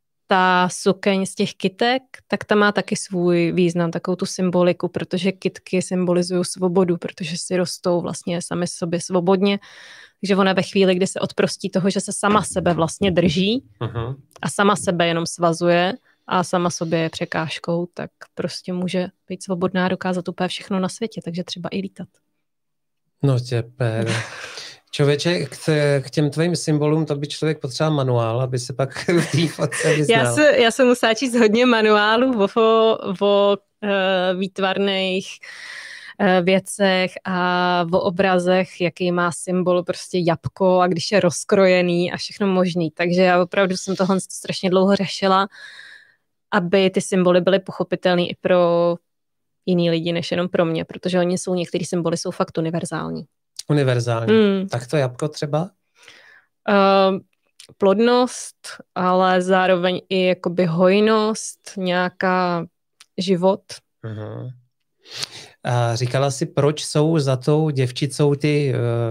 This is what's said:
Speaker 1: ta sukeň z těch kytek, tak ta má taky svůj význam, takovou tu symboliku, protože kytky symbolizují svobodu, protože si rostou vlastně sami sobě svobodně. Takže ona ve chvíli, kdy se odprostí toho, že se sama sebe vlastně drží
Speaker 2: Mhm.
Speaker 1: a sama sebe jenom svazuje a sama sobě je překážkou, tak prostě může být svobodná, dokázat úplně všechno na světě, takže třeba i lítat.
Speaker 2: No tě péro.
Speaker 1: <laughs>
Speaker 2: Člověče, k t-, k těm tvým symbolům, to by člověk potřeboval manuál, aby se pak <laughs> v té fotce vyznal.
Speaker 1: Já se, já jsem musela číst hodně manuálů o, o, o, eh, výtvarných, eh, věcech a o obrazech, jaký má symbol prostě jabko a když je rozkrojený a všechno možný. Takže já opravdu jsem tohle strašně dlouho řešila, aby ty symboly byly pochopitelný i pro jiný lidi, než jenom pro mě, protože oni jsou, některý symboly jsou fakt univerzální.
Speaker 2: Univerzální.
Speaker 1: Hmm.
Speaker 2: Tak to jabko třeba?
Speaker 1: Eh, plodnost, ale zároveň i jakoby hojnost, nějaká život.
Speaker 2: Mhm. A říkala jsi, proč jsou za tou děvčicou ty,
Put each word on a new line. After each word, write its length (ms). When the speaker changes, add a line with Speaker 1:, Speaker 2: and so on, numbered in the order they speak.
Speaker 1:
ta 440
sukeň 540
z 100
těch 180
kytek, 480
tak 160
ta 120
má 160
taky 240
svůj 560
význam, 400
takovou 240
tu 100
symboliku, 640
protože 440
kytky 500
symbolizují 640
svobodu, 520
protože 400
si 200
rostou 440
vlastně 400
sami 260
sobě 340
svobodně. 580
Takže 140
ona 180
ve 100
chvíli, 320
kdy 120
se 120
odprostí 500
toho, 200
že 120
se 120
sama 300
sebe 300
vlastně 380
drží 520
Speaker 2:
Mhm. 360
Speaker 1:
a 80
sama 260
sebe 320
jenom 180
svazuje 680
a 160
sama 260
sobě 300
je 100
překážkou, 840
tak 160
prostě 380
může 340
být 140
svobodná, 440
dokázat 420
úplně 180
všechno 320
na 100
světě, 360
takže 180
třeba 280
i 100
lítat. 260
Speaker 2:
No 160
tě 240
péro. 360
Speaker 1:
<laughs> 800
Speaker 2:
Člověče, 540
k 200
t-, 400
k 40
těm 200
tvým 260
symbolům, 500
to 100
by 120
člověk 320
potřeboval 360
manuál, 460
aby 180
se 140
pak 220
<laughs> 140
v 220
té 160
fotce 480
vyznal. 300
Speaker 1:
Já 80
se, 260
já 120
jsem 160
musela 260
číst 220
hodně 300
manuálů 800
o, 40
o, 360
o, 360
eh, 520
výtvarných, 920
eh, 220
věcech 720
a 640
o 80
obrazech, 840
jaký 300
má 200
symbol 520
prostě 420
jabko 540
a 80
když 240
je 80
rozkrojený 920
a 60
všechno 300
možný. 440
Takže 300
já 200
opravdu 360
jsem 180
tohle 240
strašně 500
dlouho 260
řešila, 520
aby 380
ty 120
symboly 400
byly 180
pochopitelný 720
i 100
pro 540
jiný 240
lidi, 240
než 180
jenom 180
pro 160
mě, 200
protože 340
oni 180
jsou, 180
některý 300
symboly 320
jsou 140
fakt 260
univerzální. 680
Speaker 2:
Univerzální. 600
Speaker 1:
Hmm. 340
Speaker 2:
Tak 200
to 100
jabko 300
třeba? 420
Speaker 1:
Eh, 500
plodnost, 800
ale 460
zároveň 680
i 160
jakoby 400
hojnost, 920
nějaká 880
život. 440
Speaker 2:
Mhm. 440
A 320
říkala 360
jsi, 140
proč 400
jsou 340
za 180
tou 320
děvčicou 680
ty, 380